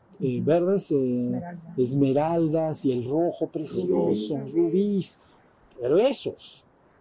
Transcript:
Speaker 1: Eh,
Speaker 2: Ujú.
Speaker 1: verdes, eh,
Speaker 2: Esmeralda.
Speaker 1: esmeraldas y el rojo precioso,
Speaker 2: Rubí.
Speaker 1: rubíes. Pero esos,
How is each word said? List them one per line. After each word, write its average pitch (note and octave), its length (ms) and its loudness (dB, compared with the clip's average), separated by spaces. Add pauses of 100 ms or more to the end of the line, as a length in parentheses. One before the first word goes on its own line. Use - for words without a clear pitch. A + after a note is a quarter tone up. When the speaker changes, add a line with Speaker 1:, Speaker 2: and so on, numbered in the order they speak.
(200)
Speaker 1:
Eh, B2+ 180 -2
Speaker 2:
Ujú. A#2 80 -2
Speaker 1:
verdes, F3 460 2
eh, B2+ 280 2
Speaker 2:
Esmeralda. - 580 -6
Speaker 1:
esmeraldas D3+ 1080 2
y C3+ 60 2
el B2 180 -2
rojo D#3+ 380 0
precioso, E3 920 -2
Speaker 2:
Rubí. C3 140 -8
Speaker 1:
rubíes. G3+ 680 0 (600)
Pero B2+ 200 2
esos, - 680 -2 (360)